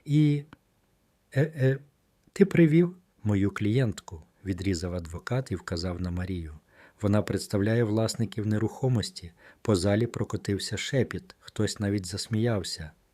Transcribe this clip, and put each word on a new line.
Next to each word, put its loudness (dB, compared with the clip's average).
І, 4
е, 4
е, 2
ти 8
привів 4
мою 2
клієнтку», -2
відрізав -2
адвокат -6
і -2
вказав -6
на -4
Марію. -6
«Вона 4
представляє 0
власників 0
нерухомості». -2
По 2
залі 2
прокотився -4
шепіт, -2
хтось -4
навіть 0
засміявся. -2